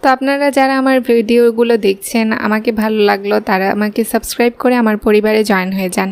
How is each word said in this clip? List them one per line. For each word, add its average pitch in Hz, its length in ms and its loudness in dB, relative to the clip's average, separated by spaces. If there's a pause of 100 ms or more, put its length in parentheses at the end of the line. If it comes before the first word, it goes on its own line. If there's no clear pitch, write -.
তো - 60 0
আপনারা 277 420 0
যারা 269 280 2
আমার 262 220 2
ভিডিওগুলো 233 760 2
দেখছেন, 220 560 -2
আমাকে 214 400 -2
ভালো 220 260 -2 (120)
লাগলো, 202 300 0
তারা 196 320 -2
আমাকে 208 320 -2
সাবস্ক্রাইব 233 540 -2
করে 247 180 2
আমার 220 200 2
পরিবারে 214 480 2
জয়েন 190 280 0
হয়ে 190 240 -4
যান। 190 160 -2